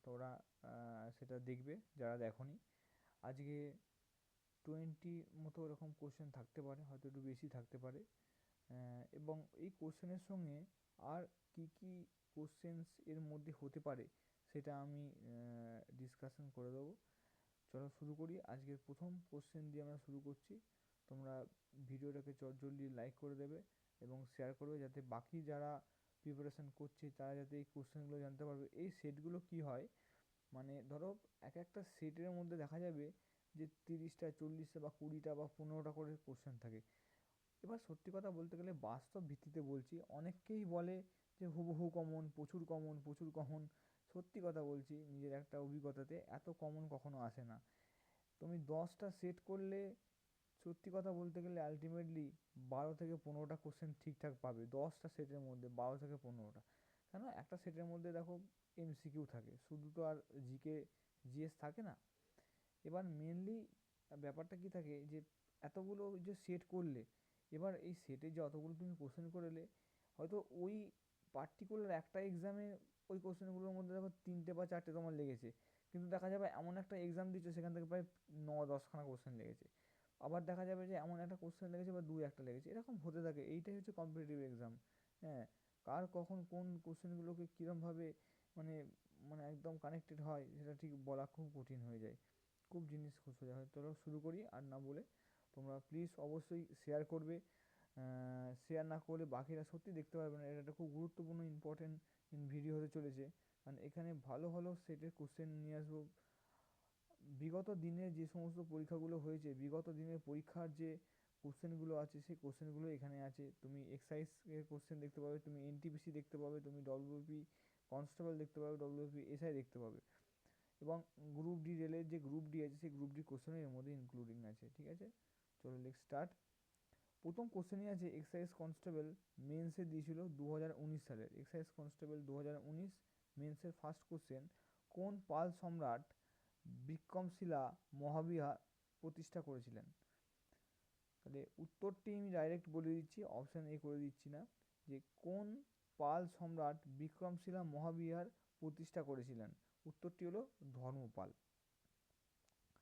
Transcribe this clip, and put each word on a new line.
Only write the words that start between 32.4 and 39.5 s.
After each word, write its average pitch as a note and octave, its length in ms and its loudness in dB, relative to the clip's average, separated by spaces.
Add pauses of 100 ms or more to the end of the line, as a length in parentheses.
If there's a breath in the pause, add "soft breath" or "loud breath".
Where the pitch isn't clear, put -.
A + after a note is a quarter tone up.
দেখা D3+ 220 0
যাবে D#3+ 320 2 (440 soft breath)
যে D#3 120 0 (180)
তিরিশটা, E3 460 0
চল্লিশটা D#3 480 -2
বা D3 100 0
কুড়িটা D3+ 460 0
বা D3 120 0 (100)
পনেরোটা D3+ 340 0
করে D3+ 340 -2
কোশ্চেন B2+ 320 -6
থাকে। A2 240 -4 (840 soft breath)
এবার A3+ 240 -2
সত্যি E3+ 260 -6
কথা G3 180 2
বলতে E3+ 260 0
গেলে F3+ 160 0
বাস্তব C3 540 0
ভিত্তিতে D3+ 340 0